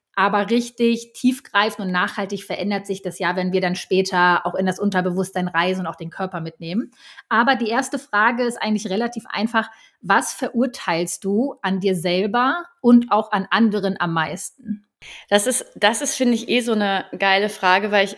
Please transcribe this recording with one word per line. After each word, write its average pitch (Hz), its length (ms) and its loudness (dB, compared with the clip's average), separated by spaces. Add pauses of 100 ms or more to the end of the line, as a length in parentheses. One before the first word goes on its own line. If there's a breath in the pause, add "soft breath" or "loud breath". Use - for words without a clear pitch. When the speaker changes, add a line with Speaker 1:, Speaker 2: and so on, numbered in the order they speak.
(140)
Speaker 1:
Aber 196 360 0
richtig 233 640 0
tiefgreifend 214 720 -2
und 185 60 -2
nachhaltig 196 500 -2
verändert 196 460 -4
sich 190 140 -6
das 180 180 -8
ja, 180 160 -2
wenn 180 160 0
wir 185 80 2
dann 180 160 -2
später 180 680 2
auch 175 100 -4
in 190 100 0
das 180 140 -2
Unterbewusstsein 185 640 -2
reisen 185 360 0
und 170 40 -6
auch 165 80 -6
den 165 160 -12
Körper 185 300 -8
mitnehmen. 165 500 -6 (380 loud breath)
Aber 240 260 2
die 233 140 -2
erste 262 320 -2
Frage 233 420 0
ist 233 180 -4
eigentlich 208 300 -2
relativ 226 380 -4
einfach. 220 420 -2 (300 loud breath)
Was 220 320 2
verurteilst 208 920 -2
du 214 380 0
an 190 160 -2
dir 190 160 2
selber 208 680 0 (160)
und 240 320 6
auch 214 180 2
an 190 180 0
anderen 196 520 2
am 170 120 -2
meisten? 165 760 -6 (400 loud breath)
Speaker 2:
Das 208 180 2
ist, 247 180 -2 (120)
das 220 260 0
ist, - 140 -4
finde 240 180 2
ich, 226 140 -4
eh 240 140 2
so 233 100 -2
eine 202 320 0 (120)
geile 196 320 2
Frage, 196 440 2
weil 202 140 4
ich 202 120 -12